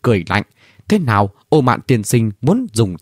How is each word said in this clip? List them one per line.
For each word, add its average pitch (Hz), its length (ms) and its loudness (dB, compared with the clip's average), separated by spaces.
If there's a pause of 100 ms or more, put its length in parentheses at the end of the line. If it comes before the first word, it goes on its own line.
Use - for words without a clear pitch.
cười 104 260 0
lạnh. 98 140 0 (460)
"Thế 208 100 2
nào, 104 320 0 (180)
Ô 156 120 4
Mạn 127 200 0
tiên 117 220 0
sinh 113 280 0 (100)
muốn 226 320 0
dùng 104 300 -2